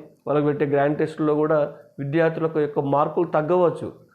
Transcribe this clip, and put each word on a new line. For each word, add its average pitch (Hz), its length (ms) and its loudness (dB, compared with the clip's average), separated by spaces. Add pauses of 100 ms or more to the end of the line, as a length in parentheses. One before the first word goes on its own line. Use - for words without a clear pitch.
(260)
వాళ్ళకి 147 200 0
పెట్టే 147 200 0
గ్రాండ్ 143 320 2
టెస్ట్లో 151 360 0
కూడా 151 420 0 (220)
విద్యార్థులకు 160 600 0
యొక్క 147 200 -2
మార్కులు 156 460 0
తగ్గవచ్చు. 160 640 0 (220)